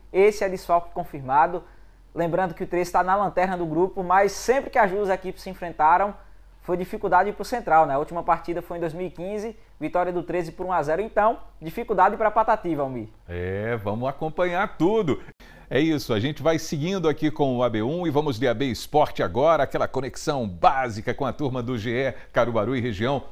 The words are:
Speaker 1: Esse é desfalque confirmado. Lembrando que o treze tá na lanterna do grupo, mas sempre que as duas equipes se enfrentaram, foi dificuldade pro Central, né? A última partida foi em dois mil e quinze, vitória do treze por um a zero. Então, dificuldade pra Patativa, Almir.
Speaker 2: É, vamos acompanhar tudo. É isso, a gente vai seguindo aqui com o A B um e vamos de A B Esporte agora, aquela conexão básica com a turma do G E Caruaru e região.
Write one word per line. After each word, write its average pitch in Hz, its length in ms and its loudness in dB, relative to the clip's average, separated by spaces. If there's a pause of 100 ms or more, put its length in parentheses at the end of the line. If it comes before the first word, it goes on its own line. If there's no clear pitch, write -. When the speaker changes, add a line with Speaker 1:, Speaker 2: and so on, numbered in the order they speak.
(120)
Speaker 1:
Esse 202 340 4
é 190 40 0
desfalque 175 440 0
confirmado. 160 720 0 (500)
Lembrando 170 380 0
que 190 100 -8
o - 40 -4
treze 175 260 0
tá 180 100 4
na 185 140 2
lanterna 185 400 0
do 175 80 -4
grupo, 180 360 0
mas 190 300 4
sempre 262 380 0
que 254 100 2
as 202 100 6
duas 196 200 0
equipes 185 340 -4
se 196 60 -12
enfrentaram, 175 680 2 (460)
foi 180 160 -2
dificuldade 196 560 0
pro 202 100 -10
Central, 160 420 4
né? 139 100 0
A 139 40 2
última 165 240 -4
partida 170 380 -2
foi 175 160 -10
em - 20 -8
dois 165 140 -2
mil 180 140 -6
e - 20 -14
quinze, 208 480 -8 (220)
vitória 175 340 -2
do 175 100 -2
treze 165 280 -4
por 180 140 -10
um 185 60 -4
a 170 100 2
zero. 156 200 0
Então, 220 380 0 (200)
dificuldade 196 560 2
pra 208 160 2
Patativa, 214 520 0
Almir. 120 260 -6 (180)
Speaker 2:
É, 95 480 -4
vamos 110 320 -2
acompanhar 175 720 -2
tudo. 175 440 2 (460)
É 127 120 2
isso, 151 340 2
a 104 60 2
gente 143 240 -2
vai 160 160 2
seguindo 165 480 -2
aqui 151 240 2
com 135 260 0
o 123 60 2
A 120 60 2
B 110 120 0
um 165 240 -2
e 165 40 -2
vamos 143 280 0
de 123 80 -2
A 120 80 4
B 127 120 -2
Esporte 135 580 0
agora, 143 400 4
aquela 131 240 0
conexão 135 580 -4
básica 117 680 0
com 139 120 -4
a 120 60 -2
turma 127 320 -4
do 123 140 -4
G 120 320 -2
E - 20 -4 (220)
Caruaru 117 420 2
e 120 60 0
região. 120 500 -2